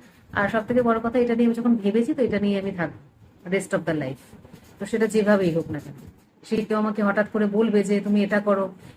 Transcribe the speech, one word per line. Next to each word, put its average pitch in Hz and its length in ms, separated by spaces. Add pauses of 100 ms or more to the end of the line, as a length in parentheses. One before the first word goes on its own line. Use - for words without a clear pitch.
(340)
আর 202 160
সব 214 180
থেকে 247 140
বড় 226 180
কথা, 233 200
এটা 233 160
নিয়ে 240 100
আমি 233 100
যখন 233 200
ভেবেছি, 220 380
তো 285 80
এটা 208 180
নিয়ে 202 220
আমি 196 100
থাকবো - 800
rest 185 200
of 185 100
the 165 140
life। 139 300 (560)
তো 202 60
সেটা 220 220
যেভাবেই 208 440
হোক 156 200
না 151 80
কেন, 139 140 (560)
সে 226 60
কেউ 214 220
আমাকে 214 260
হঠাৎ 202 280
করে 214 140
বলবে 208 380
যে, 202 160
"তুমি 202 240
এটা 208 160
করো," 202 340 (240)